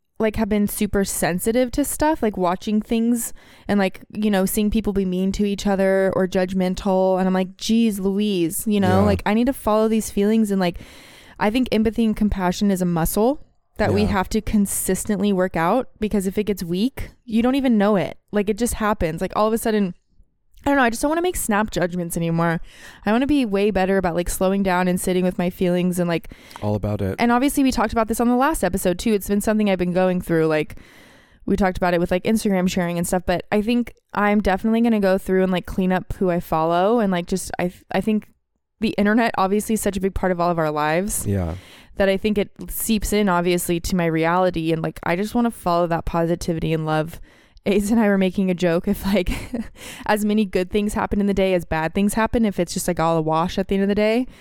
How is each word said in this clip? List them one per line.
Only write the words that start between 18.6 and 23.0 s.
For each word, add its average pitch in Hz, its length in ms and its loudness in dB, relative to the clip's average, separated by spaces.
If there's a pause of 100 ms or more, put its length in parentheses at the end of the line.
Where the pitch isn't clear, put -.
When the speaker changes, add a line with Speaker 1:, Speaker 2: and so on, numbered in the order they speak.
Speaker 1:
happens. 180 460 -2
Like, 185 160 -4
all 214 100 2
of 220 60 0
a 226 40 0
sudden, 208 360 0 (720)
I 285 60 2
don't 277 40 4
know. 269 80 4
I 240 60 4
just 226 120 -6
don't 294 60 0
wanna 320 140 0
make 359 160 -2
snap 214 340 0
judgments 175 460 -4
anymore. 170 420 0 (460)